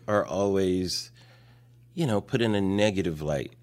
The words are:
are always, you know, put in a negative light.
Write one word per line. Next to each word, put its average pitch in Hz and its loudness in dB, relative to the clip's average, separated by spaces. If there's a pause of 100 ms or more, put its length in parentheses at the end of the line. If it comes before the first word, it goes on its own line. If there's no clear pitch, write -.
are 104 2
always, 92 0 (840)
you 170 0
know, 107 2
put 117 -2
in 113 2
a 101 2
negative 95 0
light. 73 -4